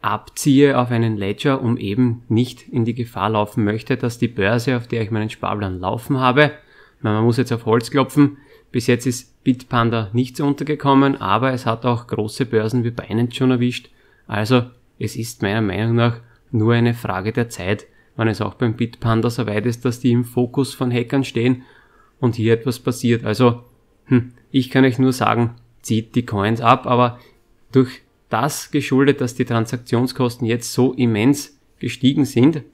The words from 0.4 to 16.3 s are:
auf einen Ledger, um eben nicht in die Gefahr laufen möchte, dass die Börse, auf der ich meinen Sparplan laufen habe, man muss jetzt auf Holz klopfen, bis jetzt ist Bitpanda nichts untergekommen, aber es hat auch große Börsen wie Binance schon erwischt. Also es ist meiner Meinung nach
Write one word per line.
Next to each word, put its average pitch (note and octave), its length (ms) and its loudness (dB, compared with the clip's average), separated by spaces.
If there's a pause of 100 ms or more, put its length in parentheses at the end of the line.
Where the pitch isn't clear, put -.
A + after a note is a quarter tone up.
auf B2 140 0
einen A2+ 260 0
Ledger, G#2 460 -2
um A#2+ 140 0
eben A#2 520 -2
nicht A#2 400 0
in B2 160 -2
die A#2 100 -4
Gefahr A2+ 360 -4
laufen G#2+ 320 0
möchte, A2 340 -2
dass A#2+ 220 -4
die A#2 100 0
Börse, A#2 480 0
auf A#2+ 120 -6
der A#2 140 -4
ich G#2+ 100 -6
meinen G#2+ 180 -4
Sparplan G2 480 -6
laufen A#2 400 -4
habe, C3 320 4 (500)
man G#2+ 220 0
muss A#2 140 2
jetzt B2 160 -2
auf A2+ 140 -6
Holz A#2 260 0
klopfen, C#3 460 2 (340)
bis A#2+ 160 -4
jetzt A#2+ 180 2
ist - 380 -8
Bitpanda A#2 680 0
nichts B2+ 260 -2
untergekommen, C#3 800 2
aber A2+ 320 0
es B2 120 -6
hat A2+ 220 -2
auch A#2+ 220 -2
große A2 380 -4
Börsen A2+ 360 0
wie A#2+ 80 -2
Binance A#2 460 -4
schon B2+ 160 2
erwischt. A#2+ 380 -2 (360)
Also A2 360 2 (360)
es A2 180 -6
ist - 260 -8
meiner G#2+ 180 0
Meinung G#2+ 360 0
nach A#2+ 240 0 (300)